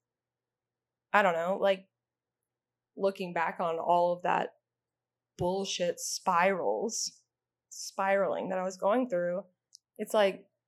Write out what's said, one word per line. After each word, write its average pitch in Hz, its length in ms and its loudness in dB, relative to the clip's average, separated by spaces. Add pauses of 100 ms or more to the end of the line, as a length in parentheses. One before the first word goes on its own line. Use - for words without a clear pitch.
(1120)
I 208 100 6
don't 185 120 4
know, 170 260 -2
like, 190 260 0 (1080)
looking 190 360 -4
back 170 280 -2
on 165 180 -2
all 175 340 4
of 175 100 -6
that 175 280 0 (880)
bullshit 185 640 -2
spirals, 180 1120 0 (560)
spiraling 196 800 -2
that 185 100 -2
I 185 60 -4
was 190 120 -6
going 214 320 0
through, 175 340 -2 (560)
it's 214 160 -6
like, 202 300 2 (240)